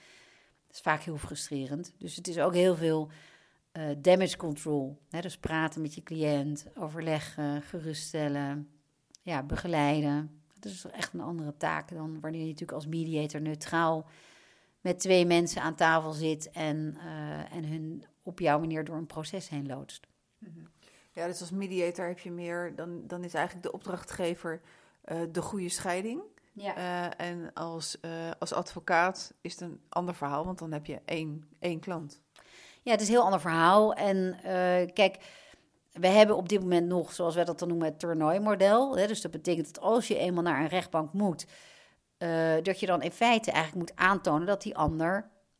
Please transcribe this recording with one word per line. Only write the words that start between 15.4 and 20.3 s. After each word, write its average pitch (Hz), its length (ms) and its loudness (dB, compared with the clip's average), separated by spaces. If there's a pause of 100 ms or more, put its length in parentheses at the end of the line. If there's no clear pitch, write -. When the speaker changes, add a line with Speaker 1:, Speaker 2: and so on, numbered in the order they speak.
Speaker 1:
aan 160 120 0
tafel 160 380 4
zit 156 380 -2
en, 156 480 -4
eh, 151 580 -10
en 165 80 -6
hun 156 400 -8 (180)
op - 160 -12
jouw 151 200 4
manier 160 260 -2
door 160 120 -8
een 160 100 -8
proces 160 420 -10
heen 143 180 -6
loodst. - 400 -12 (320)